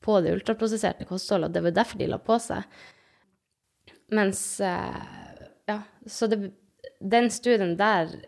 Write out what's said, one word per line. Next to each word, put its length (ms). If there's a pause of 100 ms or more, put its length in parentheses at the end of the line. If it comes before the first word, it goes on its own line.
på 180
det 140
ultraprosesserte 720
kostholdet, 400
og 60
det 100
var 80
derfor 260
de 100
la 100
på 240
seg. 240 (1500)
Mens, 480
eh, 880 (200)
ja, 140 (240)
så 240
det, 220 (520)
den 260
studien 480
der, 300 (200)